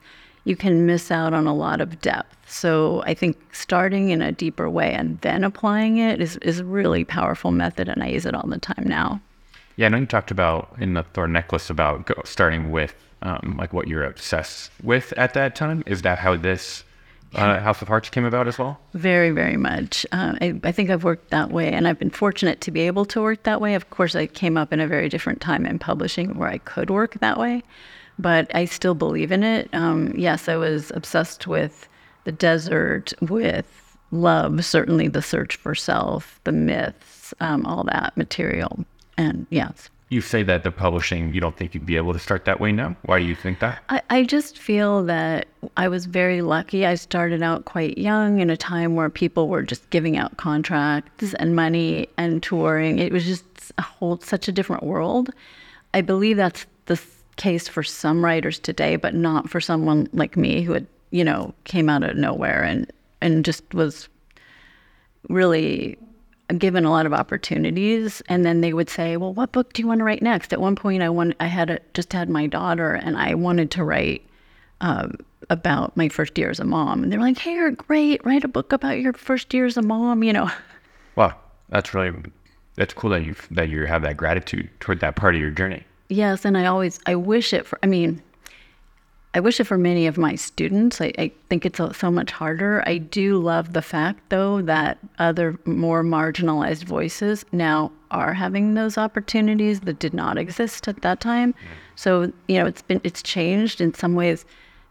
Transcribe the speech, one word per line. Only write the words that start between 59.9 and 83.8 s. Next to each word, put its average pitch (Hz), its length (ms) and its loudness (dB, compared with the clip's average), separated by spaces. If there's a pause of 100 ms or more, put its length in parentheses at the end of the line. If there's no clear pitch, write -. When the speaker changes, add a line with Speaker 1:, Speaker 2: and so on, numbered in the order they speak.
Speaker 1:
like 160 240 0
me 147 240 2
who 170 120 -2
had, - 120 -2 (240)
you 175 140 2
know, - 400 -2
came 160 260 2
out 147 140 2
of - 120 -2
nowhere - 480 0
and, - 260 -2 (300)
and 160 240 2
just - 300 -4
was 160 340 -2 (1200)
really 165 680 2 (600)
given 180 280 2
a 156 40 4
lot 160 160 4
of 151 80 0
opportunities. 196 1160 0
And 180 160 4
then 170 160 4
they 170 120 2
would 165 160 0
say, 165 280 -2
"Well, 185 160 -4
what 240 180 -2
book 247 220 0
do - 80 -4
you 226 60 -2
want 226 120 2
to 220 60 2
write 214 160 0
next?" 214 320 0
At - 80 -2
one 196 140 2
point, 190 280 0
I 165 60 2
want-, 170 300 2
I 175 80 -2
had 170 220 0
a, 165 100 -4 (140)
just - 200 -4
had 175 160 -2
my 151 180 0
daughter, 165 460 -2
and - 240 -4
I - 160 0
wanted 170 380 2
to 180 120 -2
write, - 400 -2 (580)
um, - 340 -2 (340)
about 170 480 0
my 160 120 2
first - 280 -4
year - 120 0
as - 100 -6
a - 60 -4
mom. - 380 0
And - 80 0
they 208 60 0
were 226 60 2
like, 254 140 4
"Hey, 339 180 -6
you're 330 160 2
great. 294 540 2
Write 269 180 4
a 285 40 -2
book 262 240 -2
about 269 280 0
your 254 140 0
first - 400 -2
year 254 120 4
as 240 120 0
a 233 40 2
mom," 226 420 2
you 220 100 4
know. 202 160 2 (640)
Speaker 2:
Wow. 98 200 4 (340)
That's 98 240 -2
really, 92 200 0 (640)
that's - 180 -2
cool - 160 -4
that 85 160 0
you, 78 100 -6 (160)
that 82 160 0
you 76 200 -2